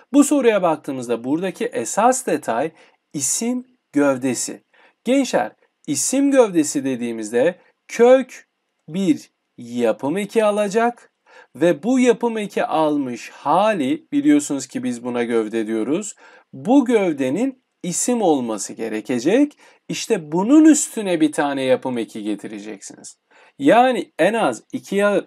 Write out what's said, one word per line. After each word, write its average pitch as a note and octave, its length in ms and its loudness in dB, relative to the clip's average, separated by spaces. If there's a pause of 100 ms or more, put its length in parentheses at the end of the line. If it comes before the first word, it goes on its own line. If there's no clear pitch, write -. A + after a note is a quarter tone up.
(140)
Bu C#4+ 100 6
soruya A#3+ 380 2
baktığımızda C3 600 -4
buradaki F3 420 -4
esas G#3+ 640 0
detay A#2+ 440 -4 (420)
isim A#3 520 -4 (280)
gövdesi. C3 680 -2 (400)
Gençler, A#3+ 480 0 (360)
isim C4+ 440 0
gövdesi E3+ 540 2
dediğimizde A#2+ 720 -2 (280)
kök B3+ 640 4 (380)
bir E3 420 -2 (280)
yapım A#2+ 600 -2
eki G#3 260 -2
alacak G#3 680 -2 (460)
ve D#3+ 280 0
bu B3+ 160 0
yapım A#3+ 380 0
eki G#3 280 -4
almış C#3+ 640 -2
hali, D#3+ 800 0
biliyorsunuz C#3+ 560 0
ki B2 160 -10
biz A#2+ 200 -6
buna B2 200 -4
gövde A2+ 440 -2
diyoruz. A2+ 480 -4 (380)
Bu A3 320 2
gövdenin F#3+ 800 0 (200)
isim A3 380 -4
olması B2 520 0
gerekecek. B2 840 -2 (320)
İşte E3 420 -6
bunun A#3 340 4
üstüne G3+ 560 2
bir D3+ 100 2
tane C#3 320 -2
yapım B2+ 340 0
eki A2 260 -8
getireceksiniz. G#2 960 -12 (400)
Yani A3 600 2
en G#3 140 2
az E3+ 300 -2 (100)
iki B2+ 220 -8
ya-, G3+ 320 0